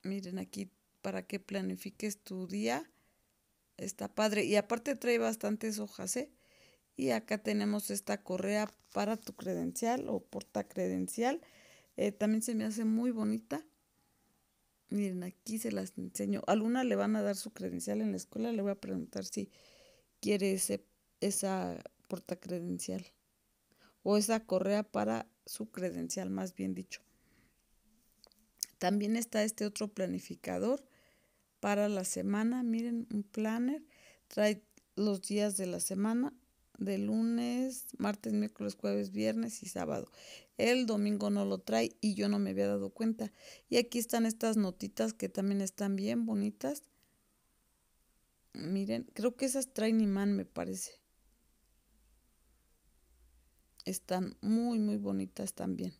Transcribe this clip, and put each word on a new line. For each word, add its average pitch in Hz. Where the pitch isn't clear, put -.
Miren 190
aquí 185
para 190
que 196
planifiques 190
tu 185
día. 226
Está -
padre. 208
Y 196
aparte 226
trae 240
bastantes 220
hojas, 196
¿eh? 277
Y 262
acá 220
tenemos 208
esta 202
correa 202
para 208
tu 214
credencial 185
o 196
portacredencial. 196
Eh, 202
también 214
se 233
me 220
hace 220
muy 226
bonita. 226
Miren, 190
aquí 214
se 226
las 190
enseño. 196
A 202
Luna 233
le 226
van 202
a 214
dar 202
su 214
credencial 190
en 214
la 190
escuela. 220
Le 220
voy 202
a 196
preguntar 190
si -
quiere 196
ese, 196
esa 190
portacredencial. 180
O 208
esa 220
correa 196
para 220
su -
credencial, 180
más 190
bien 190
dicho. -
También 202
está 226
este 220
otro 208
planificador 185
para 208
la 196
semana. 214
Miren, 233
un 208
planner. 233
Trae 208
los 202
días 208
de 190
la 175
semana, 220
de 196
lunes, 233
martes, 208
miércoles, 107
jueves, 202
viernes 220
y 185
sábado. 170
El 240
domingo 208
no 202
lo 196
trae 226
y 208
yo 202
no 202
me 196
había 196
dado 202
cuenta. 226
Y 240
aquí 240
están 233
estas 226
notitas 202
que 196
también 196
están 196
bien 220
bonitas. 220
Miren, 196
creo 240
que 269
esas 262
traen 220
imán, 202
me 190
parece. -
Están 185
muy, 233
muy 208
bonitas 196
también. 185